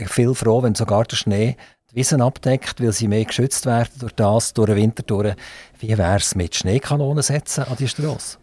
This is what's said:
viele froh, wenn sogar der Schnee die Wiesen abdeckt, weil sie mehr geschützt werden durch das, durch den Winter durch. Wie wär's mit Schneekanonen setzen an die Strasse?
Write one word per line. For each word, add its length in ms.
viele 260
froh, 300
wenn 120
sogar 280
der 140
Schnee 400
die 60
Wiesen 240
abdeckt, 600
weil 120
sie 140
mehr 180
geschützt 400
werden 340
durch 140
das, 400
durch 140
den 100
Winter 260
durch. 320
Wie 160
wär's 380
mit 220
Schneekanonen 680
setzen 440
an 120
die 100
Strasse? 560